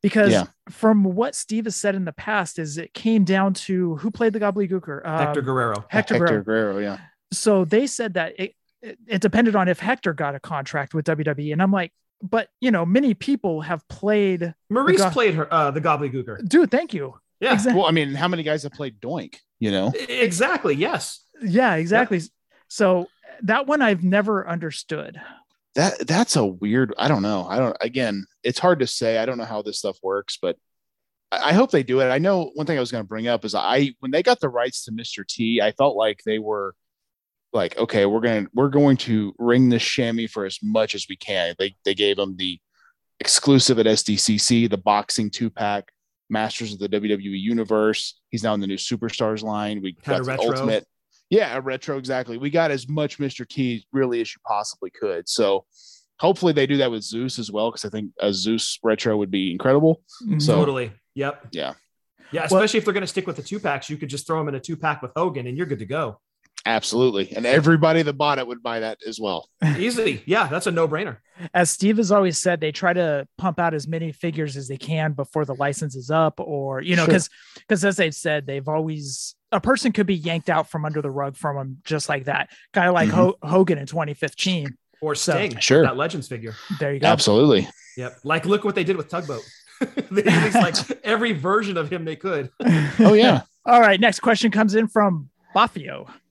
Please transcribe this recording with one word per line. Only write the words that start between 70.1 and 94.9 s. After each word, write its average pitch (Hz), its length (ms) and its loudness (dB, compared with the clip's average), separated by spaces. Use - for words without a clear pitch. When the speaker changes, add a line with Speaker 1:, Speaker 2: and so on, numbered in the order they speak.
Speaker 3:
Yeah, 185 220 2
that's 160 200 -2
a 180 40 0
no-brainer. 165 460 -2
Speaker 1:
As 175 180 4
Steve 208 260 2
has 202 140 2
always 190 260 4
said, 175 220 0
they 156 140 -2
try 180 200 0
to 156 340 0
pump 180 220 -4
out 170 140 0
as 143 140 -6
many 165 240 -6
figures 151 460 -6
as 135 100 -12
they 135 100 -10
can 156 360 -2
before 143 320 -4
the 135 100 -6
license 143 400 -4
is 131 160 -8
up, 156 280 2
or, 139 420 -6
you 170 160 0
know, 165 80 4
Speaker 2:
Sure. 165 80 6
Speaker 1:
'cause, 180 160 2
'cause 190 160 2
as 196 100 2
they've 165 180 0
said, 151 320 -2
they've 139 220 -6
always, 151 680 -6
a 202 80 2
person 254 320 0
could 208 120 2
be 190 100 0
yanked 165 340 -4
out 156 200 0
from 151 160 -6
under 151 160 -4
the 143 80 -4
rug 139 280 -6
from 143 200 -4
'em 135 280 -10
just 156 240 -4
like 139 160 -4
that. 139 240 -4
Kinda 180 180 4
like 175 160 4
Speaker 2:
Mm-hmm. - 100 0
Speaker 1:
Ho-, 185 240 4
Hogan 170 380 4
in 135 80 -12
twenty 151 260 -6
fifteen. 147 640 -4
Speaker 3:
Or 151 140 -4
Speaker 1:
So - 160 -2
Speaker 3:
Sting, 143 280 0
Speaker 2:
Sure. 147 240 6
Speaker 3:
that 131 120 2
Legends 156 320 -6
figure. 113 260 -12
Speaker 1:
There 143 160 -4
you 139 60 -6
go. 151 80 2
Speaker 2:
Absolutely. 135 600 6
Speaker 3:
Yep. 123 300 -10
Like, 156 200 -2
look 202 200 0
what 202 100 -2
they 190 80 -2
did 180 140 0
with 156 120 -8
Tugboat. 143 320 -8
<laughs> - 320 -6
They 196 120 0
released, 190 320 2
like, 175 200 4
Speaker 1:
<laughs> - 300 -6
Speaker 3:
every 226 260 0
version 196 460 -2
of 156 120 -4
him 170 140 -6
they 156 140 -8
could. 151 320 -6
Speaker 2:
Oh, 214 140 10
yeah. 208 300 6
Speaker 1:
<laughs> - 120 -18
All 240 140 8
right. 208 180 6
Next 208 220 2
question 226 320 2
comes 208 240 2
in 220 140 2
from 185 400 0